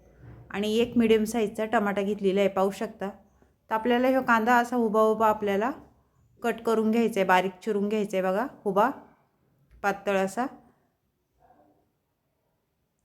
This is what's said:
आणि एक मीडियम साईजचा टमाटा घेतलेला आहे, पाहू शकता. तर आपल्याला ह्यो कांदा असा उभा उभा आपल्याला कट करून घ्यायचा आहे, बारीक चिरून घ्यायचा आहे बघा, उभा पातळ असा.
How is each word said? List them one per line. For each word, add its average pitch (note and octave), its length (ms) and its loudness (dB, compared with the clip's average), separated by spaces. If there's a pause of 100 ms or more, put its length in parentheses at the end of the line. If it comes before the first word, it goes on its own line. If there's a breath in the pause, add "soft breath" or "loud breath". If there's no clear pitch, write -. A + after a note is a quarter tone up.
(500 loud breath)
आणि G#3+ 280 -2
एक A#3+ 200 0
मीडियम A3 260 4
साईजचा A3 480 -4
टमाटा G3+ 300 0
घेतलेला G3 380 0
आहे, G3 80 4
पाहू G3 240 0
शकता. G#3 360 -8
तर - 680 -14
आपल्याला B3 340 0
ह्यो C4 160 2
कांदा A#3+ 320 2
असा A#3+ 220 0
उभा A3 240 2
उभा A3 260 2
आपल्याला G#3 420 0 (720)
कट A#3 180 -4
करून A3 300 0
घ्यायचा A3 300 0
आहे, F#3 60 0
बारीक F#3 260 4 (120)
चिरून G3+ 240 -2
घ्यायचा G#3 280 -2
आहे F#3 60 0
बघा, F#3+ 240 -2 (180)
उभा G#3 240 2 (920)
पातळ G3 340 -2
असा. F#3+ 280 -2 (2500)